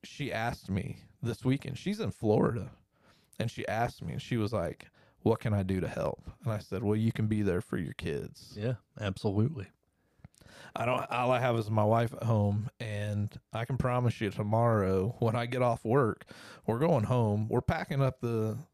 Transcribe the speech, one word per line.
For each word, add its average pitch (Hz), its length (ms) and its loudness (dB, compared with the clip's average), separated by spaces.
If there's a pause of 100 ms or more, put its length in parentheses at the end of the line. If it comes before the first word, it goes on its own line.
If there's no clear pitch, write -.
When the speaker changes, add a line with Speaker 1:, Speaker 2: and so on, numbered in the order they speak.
Speaker 1:
she 127 280 -8
asked 113 380 -4
me - 280 -4 (240)
this 117 220 -4
weekend, 127 340 -2
she's 208 220 -6
in - 100 -4
Florida, 110 600 2 (680)
and 113 120 -2
she - 160 -8
asked 113 380 -2
me, - 80 -6
and 139 100 -6
she - 140 -4
was 107 160 0
like, 85 360 -4 (340)
"What 110 180 2
can 110 120 0
I 101 100 2
do 92 180 0
to 82 80 -2
help?" - 420 -4 (140)
And 110 80 -2
I 107 60 -4
said, 98 240 -6
"Well, 107 140 2
you 113 160 2
can 110 140 0
be 107 160 0
there 90 180 2
for - 160 -6
your 87 180 -4
kids." - 640 -8
Speaker 2:
Yeah, 113 180 -2 (260)
absolutely. 107 680 0 (1080)
Speaker 1:
I 113 80 -2
don't, 120 260 -2
all 123 220 2
I 123 80 4
have 123 160 2
is 107 140 -2
my 110 140 4
wife 113 300 4
at - 100 -10
home, 107 440 2 (100)
and 104 560 -4 (180)
I 113 120 -4
can 127 140 -4
promise 123 420 0
you 101 100 0
tomorrow 107 880 2
when 113 160 2
I 120 120 -2
get 127 160 -2
off 117 220 0
work, 117 400 2 (420)
we're 113 120 0
going 147 260 4
home, 107 440 2
we're 117 140 2
packing 160 400 0
up 131 180 0
the 110 380 -2 (160)